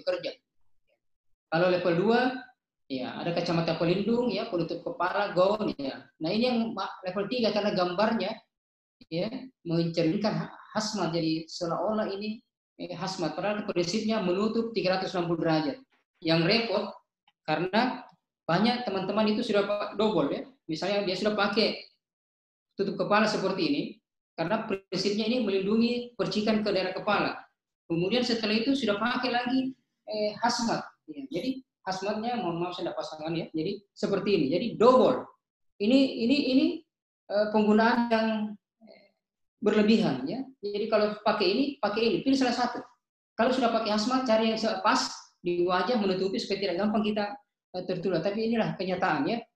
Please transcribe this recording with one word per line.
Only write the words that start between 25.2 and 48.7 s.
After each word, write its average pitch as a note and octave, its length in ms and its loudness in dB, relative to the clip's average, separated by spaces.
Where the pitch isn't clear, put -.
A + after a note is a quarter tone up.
ini B3 160 0
melindungi A3 720 0
percikan G#3+ 480 0
ke G#3 80 -2
daerah F#3 240 0
kepala. G3 480 -2
Kemudian F#3+ 320 0
setelah A3 320 0
itu A3+ 240 2
sudah G3+ 240 0
pakai B3 320 -2
lagi, C4 400 -2
eh, G#3 320 -4
hazmat. A#3 480 -2
Ya, C#4+ 160 -12
jadi - 400 -6
hazmatnya, G#3+ 560 -4
mohon E3+ 240 -2
maaf F3+ 160 -4
saya F3 160 -4
tidak D#3 80 -6
pasangkan, D#3 320 -6
ya. D#3+ 160 -2
Jadi D#3+ 320 -4
seperti G3 320 0
ini. E3+ 240 4
Jadi - 120 0
double. A3 480 6
Ini, B3 180 6
ini, C#4+ 80 4
ini, D4 120 6
eh, G#3+ 160 2
penggunaan A3+ 640 4
yang, A3 140 2
eh, - 240 -20
berlebihan, G3 720 4
ya. B3+ 160 -6
Jadi G#3 240 -4
kalau G#3 400 2
pakai G3+ 240 2
ini, B3+ 160 2
pakai G#3 240 0
ini, G#3 160 2
pilih C4+ 160 2
salah B3 160 2
satu. - 240 -2
Kalau B3 160 2
sudah B3+ 240 2
pakai A3 160 0
hazmat, B3+ 400 0
cari A3 240 4
yang - 80 -4
se-, F#3+ 240 -2
pas C4 160 4
di F3 240 0
wajah F#3+ 320 2
menutupi F#3+ 400 0
supaya - 240 -4
tidak F3+ 160 -2
gampang G#3+ 320 0
kita, G#3 240 -2
eh, F#3 160 -8
tertular. F#3 320 0
Tapi A3 320 0
inilah G3 240 0